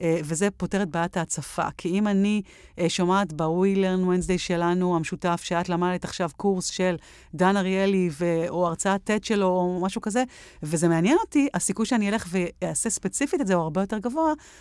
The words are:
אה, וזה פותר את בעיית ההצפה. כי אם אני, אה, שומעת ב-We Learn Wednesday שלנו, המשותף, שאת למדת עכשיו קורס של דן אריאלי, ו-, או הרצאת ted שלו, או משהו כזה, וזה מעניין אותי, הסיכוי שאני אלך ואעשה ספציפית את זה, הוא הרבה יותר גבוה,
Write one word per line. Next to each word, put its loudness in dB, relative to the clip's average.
אה, 2
וזה 0
פותר -2
את -4
בעיית -2
ההצפה. -4
כי -6
אם 2
אני, 2
אה, 2
שומעת 2
ב-We 2
Learn 2
Wednesday 2
שלנו, 0
המשותף, -2
שאת -2
למדת -2
עכשיו -4
קורס 0
של 0
דן 2
אריאלי, 2
ו-, 0
או 0
הרצאת -2
ted 0
שלו, 2
או 0
משהו -2
כזה, 0
וזה 0
מעניין 4
אותי, 2
הסיכוי -2
שאני 0
אלך -2
ואעשה -2
ספציפית -2
את 0
זה, 4
הוא 2
הרבה -2
יותר -4
גבוה, 0